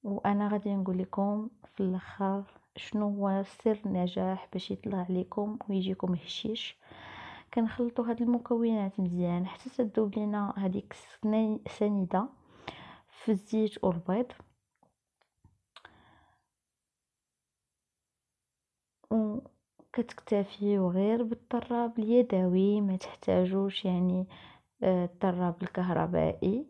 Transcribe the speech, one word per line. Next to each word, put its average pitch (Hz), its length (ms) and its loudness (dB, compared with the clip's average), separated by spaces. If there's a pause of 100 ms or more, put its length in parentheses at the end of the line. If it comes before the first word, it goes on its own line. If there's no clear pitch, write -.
وانا 202 440 0
غادي 202 280 0
نقول 190 220 0
لكم 202 520 -2 (260)
في - 40 -20
الاخر 190 640 -2 (320)
شنو 208 340 -2
هو 196 340 0
سر 214 420 -2
النجاح 185 680 -2
باش 185 180 -6
يطلع 190 380 -4
لكم 208 480 -2 (120)
ويجيكم 185 440 0
هشيش. - 640 -6 (760)
كنخلطوا 240 560 0
هاد 240 120 -2
المكونات 226 800 0
مزيان 175 480 0
حتى - 220 -12
تذوب 220 460 0
لينا 208 420 -2
هذيك 196 360 -2
السني-، 214 760 0
سنيده 202 600 0 (800)
في - 240 -4
الزيت 214 520 0
والبيض، 190 480 0 (4000)
وكتكتفيو 208 1800 -2
غير 208 320 2
بالطراب 233 760 -2
اليدوي، 208 840 4
ما 196 140 0
تحتاجوش 190 920 0
يعني، 180 420 2 (560)
آه، 180 220 4
الطراب 180 580 0
الكهربائي 175 1080 0